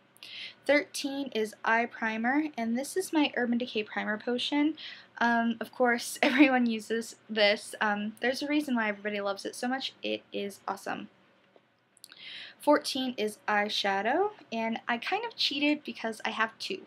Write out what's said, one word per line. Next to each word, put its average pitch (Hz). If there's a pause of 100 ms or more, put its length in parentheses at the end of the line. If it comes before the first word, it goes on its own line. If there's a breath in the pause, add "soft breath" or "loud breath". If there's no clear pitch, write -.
(680 loud breath)
Thirteen 277
is 220 (100)
eye 233
primer, 233 (100)
and 226
this 269
is 381
my 294
Urban 240
Decay 233
Primer 208
Potion. 294 (420 loud breath)
Um, 233
of -
course, -
<laughs> -
everyone 254
uses 226 (120)
this. 214
Um, 208
there's 262
a 285
reason 294
why 220
everybody 202
loves 196
it 214
so 247
much. 262 (100)
It 214 (100)
is 202
awesome. 196 (1500 loud breath)
Fourteen 262
is 214
eyeshadow, 208 (220)
and 226
I 240
kind 415
of 453
cheated 294
because 226
I 220
have 220
two. -